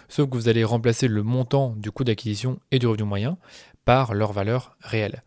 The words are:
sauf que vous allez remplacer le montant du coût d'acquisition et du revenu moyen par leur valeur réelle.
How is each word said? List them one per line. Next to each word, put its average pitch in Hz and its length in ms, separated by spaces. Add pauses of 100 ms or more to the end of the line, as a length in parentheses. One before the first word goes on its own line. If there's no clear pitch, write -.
sauf 143 220
que 127 60
vous 117 120
allez 113 160
remplacer 117 440
le 107 160
montant 127 520
du 107 140
coût 131 140
d'acquisition 110 560 (100)
et 135 80
du 123 80
revenu 107 180
moyen 104 360 (440)
par 120 300
leur 104 180
valeur 104 480
réelle. - 480